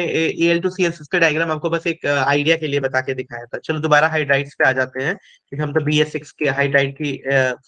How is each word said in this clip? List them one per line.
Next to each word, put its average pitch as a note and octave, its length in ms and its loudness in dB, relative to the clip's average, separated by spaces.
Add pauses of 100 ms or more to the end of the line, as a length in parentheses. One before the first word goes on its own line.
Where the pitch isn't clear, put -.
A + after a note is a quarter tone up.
ए D#3+ 400 0
एल E3+ 140 2
टू F3+ 100 -2
सी F3+ 140 -2
एल E3 80 2
सिक्स D#3 160 -18
का F#3 100 0
diagram E3 320 2
आपको D#3 200 -4
बस E3 160 -2
एक, D#3+ 200 -4
अ, C#3+ 220 0
idea D3 280 2
के D#3+ 100 -4
लिए C#3 140 -2
बता C3 200 -2
के C3 140 -4
दिखाया B2 300 -10
था। B2 140 -10
चलो D#3+ 220 -4
दोबारा D3+ 280 4
हाइड्राइड्स C#3+ 460 0
पे D#3 100 0
आ C3 80 4
जाते C3 300 -2
हैं, F3 140 -2
क्योंकि - 460 -12
हम C#3+ 100 -2
तो D#3 80 0
बी D3+ 200 2
एस D3+ 120 0
सिक्स D3 200 -8
के D3 160 -2
हाइड्राइड C#3 460 2
की, D3 240 -4
अ, C3 360 0 (140)